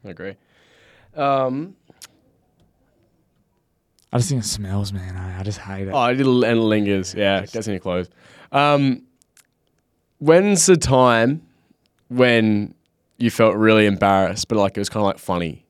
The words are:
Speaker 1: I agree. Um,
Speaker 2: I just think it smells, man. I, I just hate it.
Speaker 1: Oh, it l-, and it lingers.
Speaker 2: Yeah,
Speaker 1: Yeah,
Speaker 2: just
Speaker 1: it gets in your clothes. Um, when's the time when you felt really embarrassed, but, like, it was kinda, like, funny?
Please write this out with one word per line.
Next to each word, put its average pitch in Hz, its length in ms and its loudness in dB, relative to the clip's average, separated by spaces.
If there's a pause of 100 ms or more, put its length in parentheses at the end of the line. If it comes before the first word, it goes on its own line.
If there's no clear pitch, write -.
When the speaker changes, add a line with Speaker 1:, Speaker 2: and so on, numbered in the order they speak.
Speaker 1:
I 104 60 -18
agree. 95 260 -14 (760)
Um, 139 600 -2 (2250)
Speaker 2:
I 127 60 -2
just 117 100 -2
think 131 140 -4
it 104 40 -8
smells, 101 460 -6
man. 92 240 -10
I, 92 240 -10
I - 20 -8
just 104 160 -8
hate 98 300 -10
it. - 40 -8
Speaker 1:
Oh, 131 140 0
it 127 140 0
l-, 127 240 2
and 117 140 2
it 113 40 2
lingers. 101 520 0
Speaker 2:
Yeah, 104 80 -4 (140)
Speaker 1:
Yeah, 95 60 -2
Speaker 2:
just 98 120 -14
Speaker 1:
it 117 40 -6
gets 107 100 -8
in 104 60 -6
your 90 60 -10
clothes. 90 280 -6 (420)
Um, 143 520 0 (1160)
when's 175 480 4
the 190 100 6
time 127 680 2 (680)
when 113 680 0 (440)
you 117 120 0
felt 110 260 2
really 110 300 4
embarrassed, 98 640 0
but, 110 100 -2
like, 98 180 -2
it 104 40 -6
was 98 80 -6
kinda, 107 160 -4
like, 98 140 -2
funny? 85 520 -8